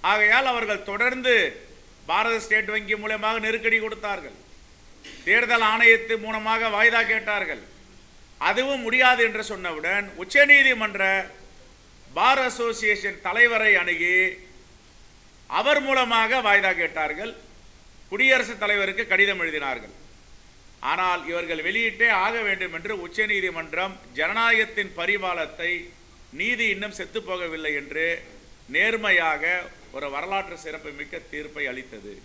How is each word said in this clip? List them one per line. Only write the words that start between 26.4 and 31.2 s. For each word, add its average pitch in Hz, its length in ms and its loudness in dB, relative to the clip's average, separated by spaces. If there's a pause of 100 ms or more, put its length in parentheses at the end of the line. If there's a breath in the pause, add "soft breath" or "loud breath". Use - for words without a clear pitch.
இன்னும் 202 260 -8
செத்து 180 220 -8
போகவில்லை 160 580 -6
என்று 147 260 -4 (680)
நேர்மையாக 180 680 0 (520)
ஒரு 139 200 -8
வரலாற்று 180 500 -6
சிறப்புமிக்க 151 540 -12 (120)